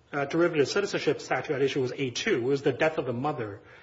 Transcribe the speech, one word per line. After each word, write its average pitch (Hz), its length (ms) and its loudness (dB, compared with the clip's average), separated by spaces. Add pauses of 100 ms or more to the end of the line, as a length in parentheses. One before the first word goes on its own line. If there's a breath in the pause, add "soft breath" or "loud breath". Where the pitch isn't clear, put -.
(120)
uh, 143 120 -2
derivative 156 440 2
citizenship 180 520 0
statute 143 340 -4
at 131 80 0
issue 139 180 2
was 123 160 0
A 135 140 -2
two. 185 260 0
It 117 60 0
was 135 200 2
the 143 100 2
death 160 260 0
of 143 80 -2
the 127 60 -2
mother. 120 480 -4 (220 loud breath)